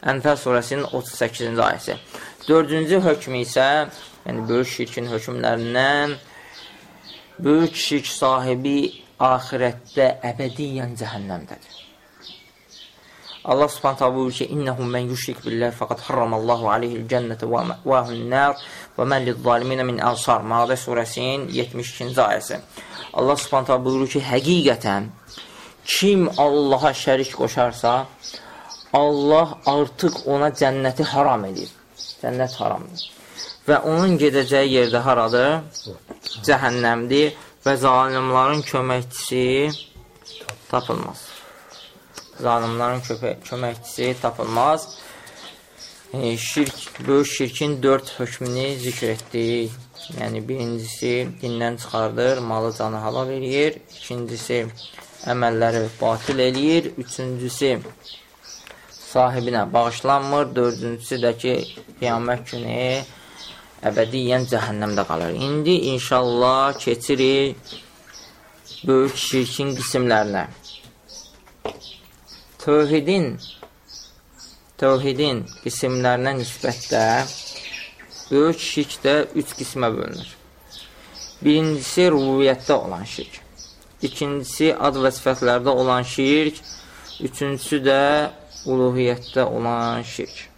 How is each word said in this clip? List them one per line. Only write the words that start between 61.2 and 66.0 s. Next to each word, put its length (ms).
də 140
ki, 180
qiyamət 520
günü 300
əbədiyyən 640
cəhənnəmdə 580
qalır. 260
İndi, 420
inşallah, 880